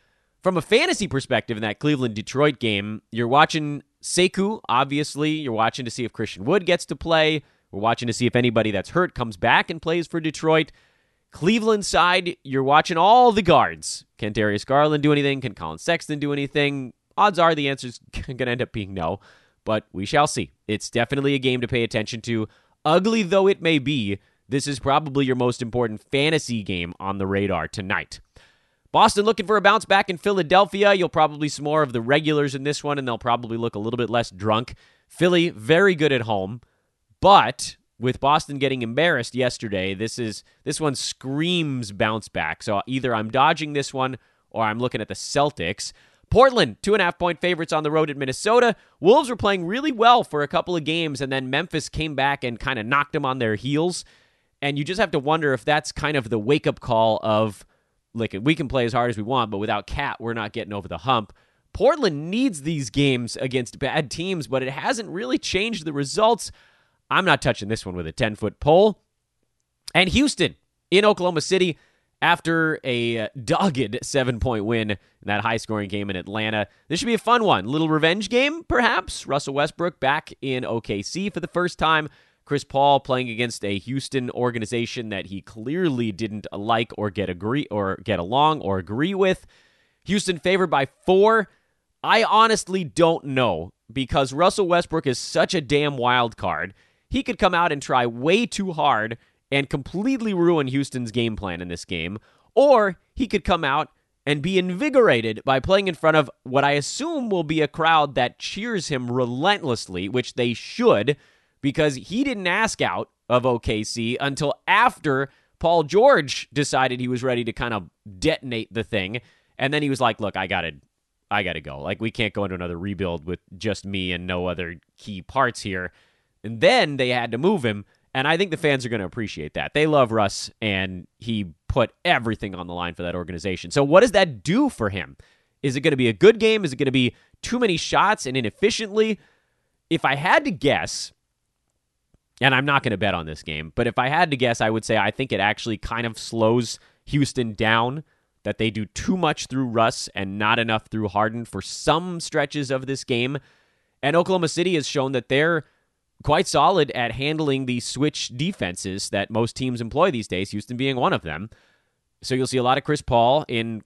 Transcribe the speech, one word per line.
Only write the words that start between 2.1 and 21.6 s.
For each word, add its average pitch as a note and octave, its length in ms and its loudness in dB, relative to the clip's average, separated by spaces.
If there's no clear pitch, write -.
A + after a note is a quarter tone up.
game, G#2+ 420 -2
you're A#2 160 -2
watching D3 560 2
Sekou, F#3+ 640 0
obviously. C#3+ 640 0
You're D#3 220 -4
watching A2 320 0
to A#2 60 -8
see B2 140 -6
if A2 80 -8
Christian G2+ 320 -8
Wood F3+ 220 2
gets F3 200 0
to D#3 100 -8
play. D#3 480 0
We're G2 80 -10
watching A#2 300 0
to A2+ 40 -2
see A#2+ 140 0
if A2+ 80 0
anybody A2+ 380 2
that's F#2+ 180 -4
hurt F3 240 0
comes A#2 220 -6
back C#3+ 340 2
and E3 100 -8
plays E3+ 280 -4
for E3+ 100 -6
Detroit. D#3+ 540 0
Cleveland G#3+ 560 2
side, F3+ 560 2
you're C3+ 220 -2
watching D3+ 320 4
all A#3 340 8
the G#3 100 2
guards. G#2+ 640 2
Can G#2+ 140 -6
Darius G#2 320 0
Garland D3 400 2
do D3 80 6
anything? C#3 280 0
Can B2 140 -8
Colin D#2+ 240 -10
Sexton D#3+ 400 -4
do C#3+ 140 -4
anything? C#3+ 600 -2
Odds G3 220 2
are E3 160 6
the D3 140 -2
answer's B2+ 320 -6
<laughs> - 200 -8
gonna B2 140 -2
end B2 120 0
up - 100 -6
being G2 200 -8
no, F#2 280 -4
but A2 280 -2
we F#2+ 120 -6
shall D3 220 2
see. F#2+ 240 -4
It's G#2+ 240 -4
definitely C#3 440 0
a C3+ 40 0
game B2+ 220 0